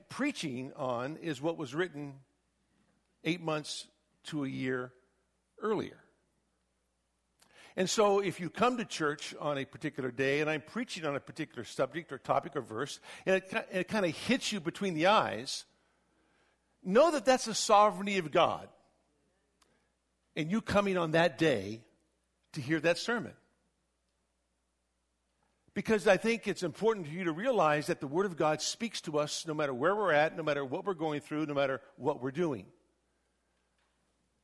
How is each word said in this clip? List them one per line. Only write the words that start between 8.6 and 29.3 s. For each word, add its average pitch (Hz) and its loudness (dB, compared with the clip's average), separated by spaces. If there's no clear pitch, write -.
to 214 -2
church 147 -4
on 147 -2
a 135 -4
particular 131 -6
day 135 0
and 151 0
I'm 156 -2
preaching 208 -8
on 143 0
a 123 -4
particular 139 -10
subject 143 -4
or 127 -8
topic - -2
or 131 -2
verse, 110 -6
and 190 4
it 190 -4
ki-, 220 -2
and 185 -2
it 175 -4
kinda 196 0
hits - 0
you 202 -4
between 170 -4
the 156 4
eyes, 135 2
know 247 6
that 269 0
that's 254 4
the 220 -4
sovereignty 202 4
of 151 -2
God 107 2
and 160 -2
you 214 0
coming 202 2
on 170 0
that 165 4
day 113 0
to 160 -8
hear 147 -2
that 165 2
sermon. 147 -4
Because 208 2
I 196 8
think 226 0
it's 180 -2
important 185 0
for 143 -10
you 180 -4
to 165 0
realize 160 2
that 175 -2
the 156 -6
Word 170 0
of 170 -6
God 156 2
speaks - -6
to 151 -2
us 147 -2